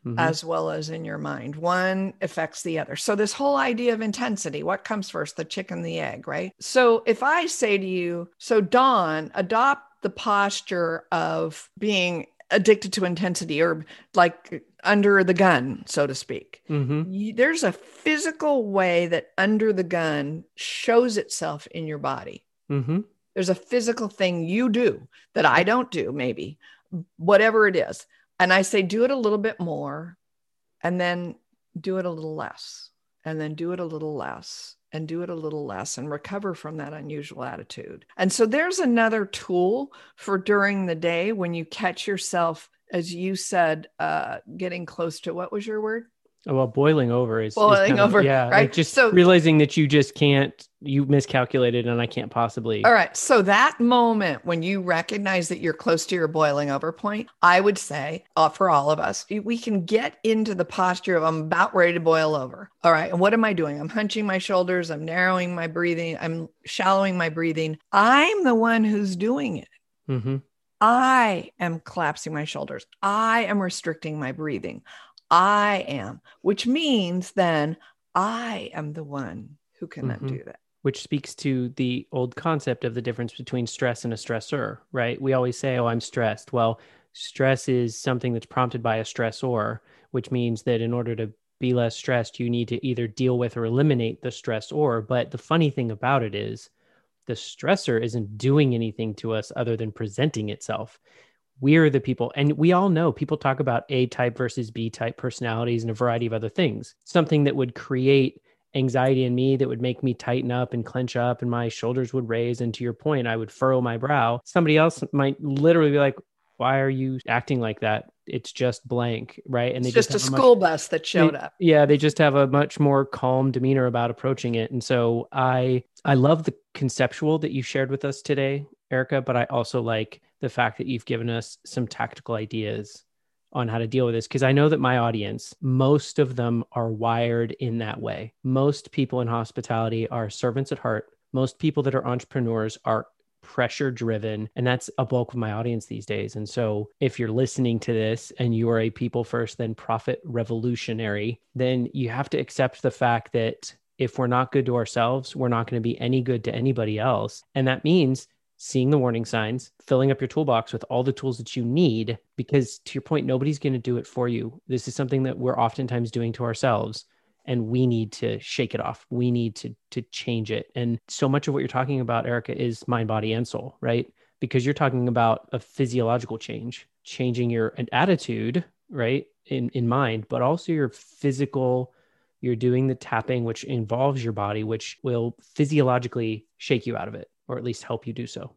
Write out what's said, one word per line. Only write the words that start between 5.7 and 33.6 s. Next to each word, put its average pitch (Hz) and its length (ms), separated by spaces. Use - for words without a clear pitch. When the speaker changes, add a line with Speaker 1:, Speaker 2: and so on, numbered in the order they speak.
Speaker 2:
the 165 160
egg, 135 300
right? 170 320
So 240 440
if 226 200
I 320 220
say 214 300
to 190 100
you, 175 420
"So 220 220
Dawn, 185 760
adopt 226 480
the 202 60
posture 196 1000
of 160 680
being 185 500
addicted 202 460
to 190 100
intensity 170 560
or, 160 240
like, 175 480
under 202 400
the 180 100
gun," 156 520
so 143 200
to 135 80
speak. - 560
Speaker 1:
Mm-hmm. 147 380
Speaker 2:
Y-, 202 280
there's 311 280
a 185 80
physical 302 1000
way 175 380
that - 280
under 214 360
the 185 120
gun 160 600
shows 233 640
itself - 480
in 160 220
your 151 100
body. 135 460
Speaker 1:
Mm-hmm. 143 300
Speaker 2:
There's 185 160
a 185 40
physical 233 540
thing 175 360
you 220 240
do 226 400
that - 100
I 147 200
don't 233 260
do, 127 220
maybe, 127 440
whatever 208 500
it 190 80
is. - 320
And 180 120
I 196 100
say, 196 200
"Do 202 200
it 254 80
a 277 60
little 214 200
bit 208 220
more, 156 580
and 180 200
then 175 340
do 185 180
it 180 80
a 175 40
little 156 260
less, - 520
and 160 160
then 151 160
do 170 160